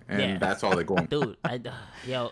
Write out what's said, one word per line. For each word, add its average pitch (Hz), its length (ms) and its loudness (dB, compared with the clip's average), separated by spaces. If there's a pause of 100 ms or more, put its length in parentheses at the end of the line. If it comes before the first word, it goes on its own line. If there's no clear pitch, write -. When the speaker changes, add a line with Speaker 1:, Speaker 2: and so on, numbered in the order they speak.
Speaker 1:
and 101 120 2
Speaker 2:
Yeah. 95 180 2
Speaker 1:
that's 98 240 2
all 101 120 4
they're 85 100 4
going. 87 220 2
Speaker 2:
<laughs> - 40 -12
Dude, 143 340 0
I, 123 160 -2 (240)
<sighs> - 220 -16
yo, 123 260 -2